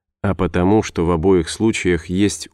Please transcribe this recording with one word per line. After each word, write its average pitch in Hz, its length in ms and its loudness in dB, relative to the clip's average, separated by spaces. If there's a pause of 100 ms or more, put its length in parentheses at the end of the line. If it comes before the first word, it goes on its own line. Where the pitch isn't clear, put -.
(220)
а 98 120 -2
потому, 90 480 2
что - 240 -4
в 85 60 0
обоих 87 380 2
случаях 95 560 -2
есть 95 480 -2